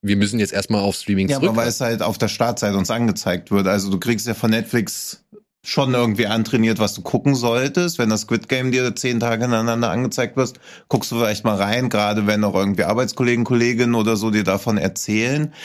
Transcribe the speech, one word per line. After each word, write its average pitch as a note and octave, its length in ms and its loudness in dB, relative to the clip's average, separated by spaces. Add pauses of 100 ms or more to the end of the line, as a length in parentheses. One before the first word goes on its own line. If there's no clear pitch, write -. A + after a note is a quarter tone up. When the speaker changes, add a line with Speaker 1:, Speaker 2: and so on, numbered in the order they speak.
Speaker 1:
wir G2+ 140 2
müssen G2+ 220 2
jetzt G2+ 140 0
erstmal G2+ 300 0
auf G2 140 0
Streaming F#2+ 320 0
Speaker 2:
Ja, C#3 80 0
aber C3 100 2
Speaker 1:
zurückgreifen. A2+ 180 0
Speaker 2:
weil A#2+ 40 0
es A2 120 -4
halt A2+ 220 -2
auf G#2 160 -2
der A2 100 0
Startseite A2 480 0
uns F#2+ 140 0
angezeigt G#2+ 600 -2
wird. G2 160 2
Also G2 240 0
du G2 100 0
kriegst A2+ 260 -2
ja A#2 80 -2
von A2+ 160 0
Netflix - 760 -4 (400)
schon C3+ 280 0
irgendwie A#2 340 2
antrainiert, A2+ 520 0
was G#2+ 160 0
du F#2 80 -12
gucken C#3 320 0
solltest. C3+ 640 0
Wenn A#2 100 0
das G#2+ 140 0
Squid - 260 -4
Game B2+ 240 0
dir B2+ 240 0
zehn B2 240 -2
Tage A2+ 220 0
hintereinander A#2 480 0
angezeigt B2 460 -2
wird, B2+ 180 0 (340)
guckst - 240 0
du A#2 40 -4
vielleicht G#2+ 280 0
mal G#2+ 120 2
rein, A2 340 0
gerade G#2 360 2
wenn G#2 180 2
auch G2 100 0
irgendwie G2 300 2
Arbeitskollegen, A#2+ 600 0
Kolleginnen A#2+ 500 2
oder A2 220 2
so A2 140 0
dir G#2 140 2
davon G2 340 0
erzählen. A#2 760 -2 (120)